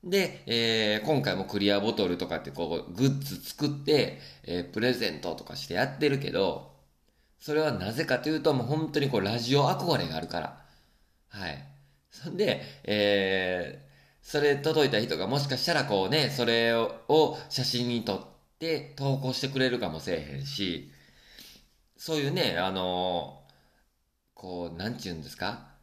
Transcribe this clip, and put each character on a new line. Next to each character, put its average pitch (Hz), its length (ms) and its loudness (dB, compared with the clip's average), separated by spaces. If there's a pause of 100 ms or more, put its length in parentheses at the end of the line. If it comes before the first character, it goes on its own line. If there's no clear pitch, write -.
で、 180 420 0
え 113 560 2
ー、 - 40 -4
今 139 160 4
回 95 140 0
も 95 100 -4
ク 101 120 -4
リ 101 140 4
ア 101 80 4
ボ 107 140 0
ト 101 120 2
ル 87 120 0
と 90 80 -4
か 85 100 -4
っ 78 60 -6
て - 80 -10
こ 82 360 -4
う、 87 60 -14
グ 117 140 2
ッ 139 140 2
ズ - 160 -8
作 - 320 -6
っ - 20 0
て、 139 500 2 (220)
え 87 180 -4
ー、 - 120 -10
プ 107 80 -4
レ 123 120 4
ゼ 117 160 0
ン 76 140 -6
ト 87 120 -4
と - 80 -12
か - 140 -14
し - 120 -12
て 85 60 -4
や 117 100 2
っ 139 140 -6
て 151 80 2
る 139 120 2
け 139 140 -4
ど、 - 440 -2 (640)
そ 151 140 -4
れ 151 80 4
は 151 100 2
な 98 200 -4
ぜ 151 120 -2
か 135 140 2
と - 100 -2
い 160 80 2
う 151 60 -2
と、 160 100 6
も 123 120 2
う - 20 -4
本 156 260 0
当 151 80 2
に 143 80 2
こ 127 100 2
う、 - 40 4
ラ 107 160 0
ジ 120 180 2
オ 143 140 6
憧 170 260 2
れ 90 100 0
が 80 100 -6
あ 82 40 -4
る - 60 -8
か 85 140 -4
ら。 - 240 -10 (640)
は 95 200 -10
い。 69 180 -12 (440)
そ - 180 -14
ん 180 80 -8
で、 180 260 0 (220)
え 95 1040 0 (340)
ー、 - 0 -
そ - 200 -2
れ 147 140 6
届 151 320 4
い - 20 4
た 107 100 2
人 82 160 -2
が 90 100 -2
も 131 120 0
し 139 100 -2
か 135 80 -2
し - 80 -4
た 170 80 0
ら 147 140 2
こ 98 180 2
う 95 60 -2
ね、 139 180 2
そ 123 160 -2
れ 117 300 4
を、 113 200 2 (140)
を 151 300 4 (100)
写 - 160 -2
真 120 240 -2
に 117 160 -2
撮 98 140 0
っ - 80 -10 (320)
て 160 380 -4
投 135 200 0
稿 131 160 -2
し - 80 -4
て 135 80 -2
く 135 120 -2
れ 127 100 4
る 120 100 0
か 98 80 -2
も 78 100 -6
せ 90 140 -4
え 73 220 -4
へ - 20 -8
ん 69 100 -6
し、 90 460 -4 (1040)
そ 160 200 -4
う - 20 -
い 139 100 0
う - 40 0
ね、 127 260 2
あ 95 120 2
の 90 800 -2
ー、 - 40 -20 (840)
こ 90 400 -8
う、 - 20 -12
な 98 140 -4
ん - 80 -8
ち 98 100 -8
ゅ 87 40 -6
う - 20 -6
ん 78 80 -10
で 67 80 -14
す - 80 -18
か？ - 320 -6 (120)